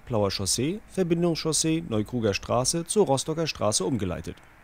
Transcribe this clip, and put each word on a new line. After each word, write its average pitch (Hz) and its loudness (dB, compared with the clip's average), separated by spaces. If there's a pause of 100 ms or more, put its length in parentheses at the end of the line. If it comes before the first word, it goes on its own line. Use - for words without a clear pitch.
Plauer 104 2
Chaussee, 131 -2
Verbindungschaussee, 165 0
Neukruger 107 0
Straße 131 0
zur 202 4
Rostocker 156 0
Straße 113 0
umgeleitet. 95 -2 (280)